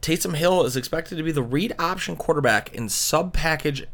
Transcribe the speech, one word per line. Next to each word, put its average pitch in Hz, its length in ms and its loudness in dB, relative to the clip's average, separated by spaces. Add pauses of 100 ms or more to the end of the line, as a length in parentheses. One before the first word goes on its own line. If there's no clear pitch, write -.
Taysom 160 340 0
Hill 175 300 4
is 123 100 -2
expected 165 400 -4
to 156 80 -4
be 160 80 0
the 143 100 0
read 139 380 -2
option 175 380 -2
quarterback 135 560 2
in 113 160 -6
sub-package 156 1040 0